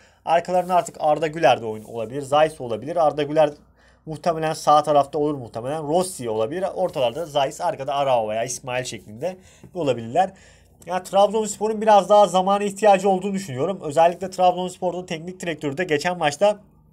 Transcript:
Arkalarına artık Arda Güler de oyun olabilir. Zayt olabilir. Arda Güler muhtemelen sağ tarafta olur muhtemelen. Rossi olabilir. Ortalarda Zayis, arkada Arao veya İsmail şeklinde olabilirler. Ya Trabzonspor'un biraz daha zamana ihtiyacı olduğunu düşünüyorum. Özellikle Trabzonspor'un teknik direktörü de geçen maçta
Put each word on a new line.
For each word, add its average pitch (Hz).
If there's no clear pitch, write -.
Arkalarına 180
artık 170
Arda 151
Güler 151
de 117
oyun 107
olabilir. 113
Zayt 151
olabilir. 123
Arda 151
Güler 151
muhtemelen 160
sağ 151
tarafta 147
olur 151
muhtemelen. 135
Rossi 160
olabilir. 113
Ortalarda 165
Zayis, 143
arkada 139
Arao 127
veya 110
İsmail 127
şeklinde 120
olabilirler. 156
Ya 180
Trabzonspor'un 208
biraz 202
daha 208
zamana 190
ihtiyacı 196
olduğunu 196
düşünüyorum. 185
Özellikle 170
Trabzonspor'un 180
teknik 180
direktörü 151
de 175
geçen 151
maçta 202